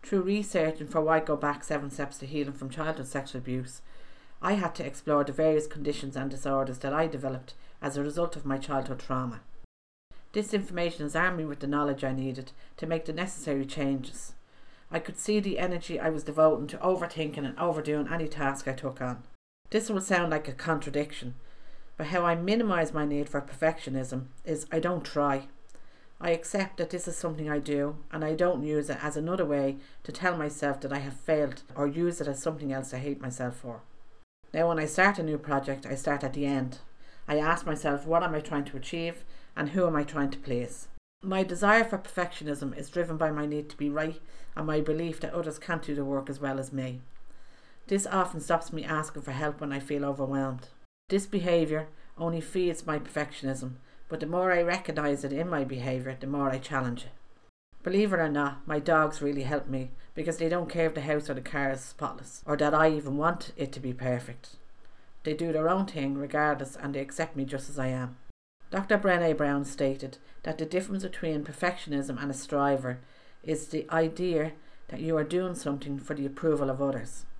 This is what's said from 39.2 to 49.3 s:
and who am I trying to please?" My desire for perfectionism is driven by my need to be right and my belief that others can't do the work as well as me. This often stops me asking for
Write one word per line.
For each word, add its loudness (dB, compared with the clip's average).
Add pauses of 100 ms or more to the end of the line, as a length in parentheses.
and 0
who 4
am 4
I 4
trying 0
to -2
please?" -2 (340)
My 2
desire 6
for 0
perfectionism -4
is -8
driven 0
by 4
my 0
need -2
to -12
be 0
right -2 (340)
and -2
my 4
belief 0
that -4
others -4
can't -2
do -2
the 0
work -2
as -6
well -2
as -6
me. -4 (840)
This 2
often 2
stops 2
me -4
asking -2
for -6